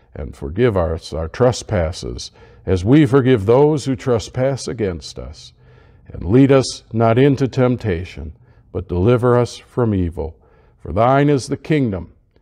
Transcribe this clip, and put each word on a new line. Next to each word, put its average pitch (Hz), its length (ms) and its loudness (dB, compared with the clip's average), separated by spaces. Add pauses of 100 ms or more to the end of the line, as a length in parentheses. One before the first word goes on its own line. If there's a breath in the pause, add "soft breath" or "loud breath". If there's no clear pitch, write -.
(140 soft breath)
and 71 220 -12
forgive 98 400 -2
us 80 380 -4
our 80 160 -6
trespasses, 85 1000 -2 (340 soft breath)
as 92 180 0
we 139 220 4
forgive 123 400 2
those 139 400 4
who 135 100 -2
trespass 127 720 -4
against 95 500 -6
us. - 360 -16 (540 soft breath)
And - 160 -14
lead 123 280 4
us - 400 0
not 113 260 2
into 135 300 4
temptation, 92 840 -4 (400 soft breath)
but 90 160 -8
deliver 120 480 2
us 120 200 -2
from 113 380 -2
evil. 82 400 -4 (420 soft breath)
For - 140 -12
thine 131 380 2
is 139 180 0
the 139 80 -8
kingdom, 120 560 -2 (300)